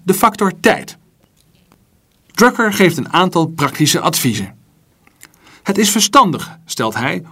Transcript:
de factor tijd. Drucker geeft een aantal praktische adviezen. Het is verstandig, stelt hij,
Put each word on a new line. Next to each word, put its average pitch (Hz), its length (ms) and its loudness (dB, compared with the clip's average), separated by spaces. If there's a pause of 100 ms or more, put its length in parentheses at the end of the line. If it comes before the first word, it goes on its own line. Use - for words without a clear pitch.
de 196 120 0
factor 208 460 0
tijd. - 380 0 (1300)
Drucker 233 460 2
geeft 185 240 2
een - 160 -8
aantal 170 340 2
praktische 156 540 0
adviezen. 117 540 -2 (1080)
Het - 160 -4
is 208 120 2
verstandig, 208 720 0
stelt 110 300 -6
hij, 147 380 -4